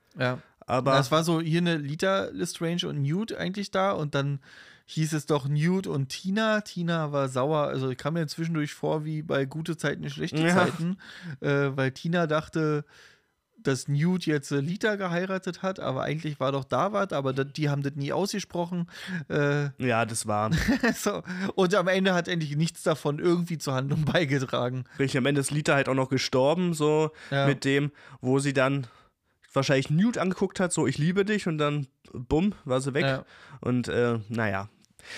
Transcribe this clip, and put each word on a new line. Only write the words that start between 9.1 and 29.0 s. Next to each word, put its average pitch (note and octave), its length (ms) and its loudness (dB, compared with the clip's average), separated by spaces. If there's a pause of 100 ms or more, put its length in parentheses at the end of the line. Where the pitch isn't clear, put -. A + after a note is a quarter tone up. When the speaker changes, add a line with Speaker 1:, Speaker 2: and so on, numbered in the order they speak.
Speaker 1:
bei C#3 220 0
Gute D#3 320 -6
Zeiten, D#3 320 -4
Schlechte D#3 360 -2
Speaker 2:
Ja. E3+ 80 4
Speaker 1:
Zeiten, F3 440 2 (440)
äh, C#3+ 340 2
weil C3 160 0
Tina E3+ 360 -2
dachte, D3+ 580 0 (760)
dass C3+ 260 0
Newt E3 380 2
jetzt, D3 260 0
äh, C#3+ 100 2
Lita G3+ 340 -2
geheiratet F#3 680 -4
hat, F#3+ 160 -4
aber C3 240 -2
eigentlich D3+ 360 -4
war C#3 140 0
doch C3+ 100 -2
da D#3+ 300 0
was, G3 180 -2
aber C3+ 220 -2
da, C3+ 100 0
die D3 260 -2
haben C#3+ 140 -2
das C#3 120 -4
nie C#3 180 -4
ausgesprochen. F3 760 -4 (400)
Äh, C#3+ 420 0 (100)
Speaker 2:
Ja, A#2 260 2
das A2 220 -6
war G#2+ 240 0 (220)
Speaker 1:
<laughs> A#3+ 220 2
so. F#3+ 280 -4 (320)
Und F#3+ 200 4
am F3+ 120 4
Ende F#3+ 260 4
hat F3 140 2
endlich D#3+ 280 -2
nichts D#3+ 280 0
davon D3+ 360 0
irgendwie E3+ 380 2
zur C#3 160 -4
Handlung C#3 320 0
<laughs> - 80 2
beigetragen. B2+ 720 0 (120)
Speaker 2:
Richtig, C#3 200 2
am B2 80 2
Ende C#3 160 2
ist C#3 100 -2
Lita D3+ 240 2
halt C3+ 140 2
auch C3 60 2
noch C3 140 2
gestorben, D3 640 2
so D3+ 380 2 (200)
Speaker 1:
Ja. C#3 160 2
Speaker 2:
mit C#3 180 0
dem, C#3 260 2 (300)
wo C3 180 2
sie C#3 140 0
dann C3+ 340 2 (640)